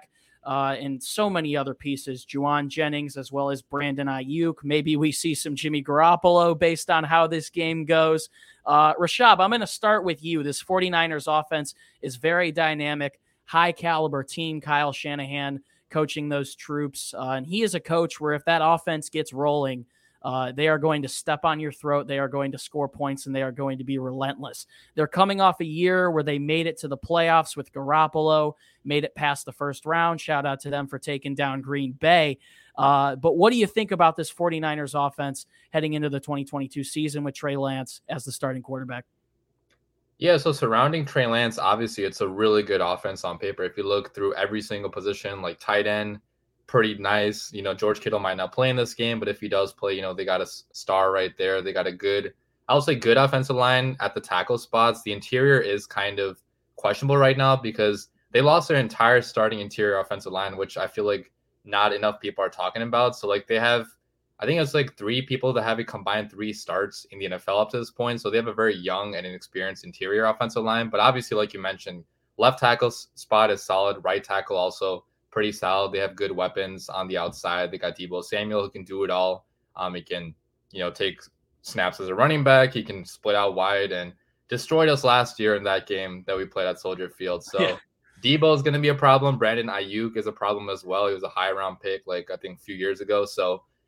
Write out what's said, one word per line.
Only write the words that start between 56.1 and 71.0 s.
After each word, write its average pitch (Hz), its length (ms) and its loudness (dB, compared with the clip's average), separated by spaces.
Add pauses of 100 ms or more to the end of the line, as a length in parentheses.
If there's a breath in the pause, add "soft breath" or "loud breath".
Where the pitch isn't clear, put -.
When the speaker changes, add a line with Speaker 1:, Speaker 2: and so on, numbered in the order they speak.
Speaker 2:
of 98 240 -4 (340)
questionable 139 400 0
right 135 220 6
now 135 180 6
because 107 520 0 (240)
they 120 100 6
lost 156 260 6
their 147 120 4
entire 120 420 6
starting 110 380 0
interior 101 400 0
offensive 98 340 -6
line, 95 240 -4
which 95 180 -6
I 92 120 -4
feel 104 160 -4
like 101 280 -2 (320)
not 104 300 2
enough 104 260 -2
people 101 240 -4
are 92 60 0
talking 92 320 -6
about. 120 340 2
So, - 120 -8
like, 101 180 0
they 113 140 0
have, 120 260 2 (540)
I 107 80 -4
think 160 120 2
it's, 147 140 0
like, 147 240 0
three 117 240 -2
people 131 320 -2
that 117 80 0
have 113 160 0
a 117 60 -4
combined 104 480 -4
three 104 220 -8
starts 98 580 -6
in 98 80 -16
the 98 60 -8
N 92 80 -6
F 90 140 -10
L 98 120 2
up 107 100 2
to 123 80 -6
this 117 140 -8
point. 120 280 -4
So 104 120 -6
they 110 60 2
have 117 100 0
a 107 60 -6
very 110 220 2
young 92 380 -4
and 90 140 -8
inexperienced 92 580 -10
interior 98 400 -2
offensive 113 380 -2
line. 113 260 0
But 104 120 0